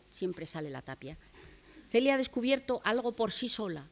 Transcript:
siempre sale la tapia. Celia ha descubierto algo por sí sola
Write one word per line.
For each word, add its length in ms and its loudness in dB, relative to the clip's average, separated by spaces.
siempre 340 -4
sale 240 -8
la 140 -10
tapia. 340 -10
Celia 240 6
ha 40 4
descubierto 680 2
algo 300 2
por 180 0
sí 180 -2
sola 420 -4